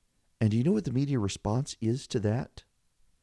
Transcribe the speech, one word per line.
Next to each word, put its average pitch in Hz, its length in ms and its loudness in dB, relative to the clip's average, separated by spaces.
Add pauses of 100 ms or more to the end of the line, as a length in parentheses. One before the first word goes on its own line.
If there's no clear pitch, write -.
(400)
And 107 120 4
do 110 40 2
you 120 60 2
know 151 80 2
what 208 140 0
the 135 80 -4
media 139 260 0
response 104 600 -2
is 113 260 -2
to 117 140 -2
that? 107 420 -2 (600)